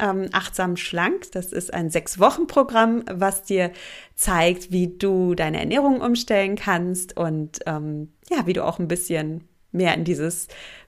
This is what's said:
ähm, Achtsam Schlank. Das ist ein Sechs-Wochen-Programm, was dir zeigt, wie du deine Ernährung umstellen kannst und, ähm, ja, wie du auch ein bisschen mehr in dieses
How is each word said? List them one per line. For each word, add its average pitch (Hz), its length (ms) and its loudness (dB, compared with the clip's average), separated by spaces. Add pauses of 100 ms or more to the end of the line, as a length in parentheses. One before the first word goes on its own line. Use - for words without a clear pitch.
ähm, 190 320 0
Achtsam 185 460 -2
Schlank. 226 540 -2
Das 185 200 -8
ist - 220 -6
ein 165 160 -2
Sechs-Wochen-Programm, 233 1200 2
was 190 320 0
dir 180 300 0 (420)
zeigt, 180 580 2
wie 180 140 2
du 185 480 2
deine 160 240 0
Ernährung 269 420 2
umstellen 208 560 2
kannst 180 600 -2
und, 156 480 -2
ähm, 151 440 -6 (200)
ja, 277 160 2
wie 185 80 2
du - 100 0
auch 165 140 -2
ein 175 100 -2
bisschen 165 580 -4 (240)
mehr 175 220 2
in 165 120 0
dieses 160 440 -2 (400)